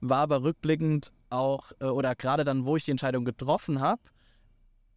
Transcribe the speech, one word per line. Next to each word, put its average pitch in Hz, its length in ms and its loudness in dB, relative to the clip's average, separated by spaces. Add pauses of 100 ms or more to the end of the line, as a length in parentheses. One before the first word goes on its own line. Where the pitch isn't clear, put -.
war 131 180 2
aber 147 240 2
rückblickend 156 680 0 (160)
auch, 135 500 -2
äh, 135 60 -6
oder 131 300 0
gerade 139 280 0
dann, 135 220 0
wo 147 100 2
ich 156 100 -2
die 151 60 -2
Entscheidung 127 340 -2
getroffen 135 540 -2
hab, 175 200 0 (960)